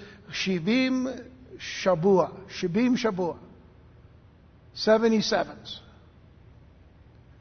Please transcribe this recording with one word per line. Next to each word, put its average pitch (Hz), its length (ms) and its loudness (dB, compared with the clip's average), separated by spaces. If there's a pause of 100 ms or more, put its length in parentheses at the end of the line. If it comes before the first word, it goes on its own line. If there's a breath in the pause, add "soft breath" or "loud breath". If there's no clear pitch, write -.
(300 loud breath)
shivim 254 920 0 (580)
shabua, 180 500 4 (280)
shivim 220 360 2
shabua. 185 420 -2 (1400)
Seventy 220 480 4
sevens. - 580 -4 (1600)